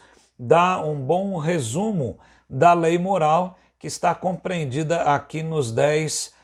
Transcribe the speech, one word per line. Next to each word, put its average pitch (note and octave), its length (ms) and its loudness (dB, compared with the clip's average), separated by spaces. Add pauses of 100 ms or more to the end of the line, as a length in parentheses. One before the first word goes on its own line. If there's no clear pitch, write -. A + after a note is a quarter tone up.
(360)
dá F3 460 4
um D3+ 140 -4
bom F3 420 -2
resumo D#3 800 -2 (300)
da D3+ 240 4
lei E3+ 260 2
moral F3+ 600 0 (200)
que - 80 -14
está E3+ 280 -2
compreendida E3 880 -4
aqui D3 400 -2
nos D#3 280 -4
dez D3 640 0 (120)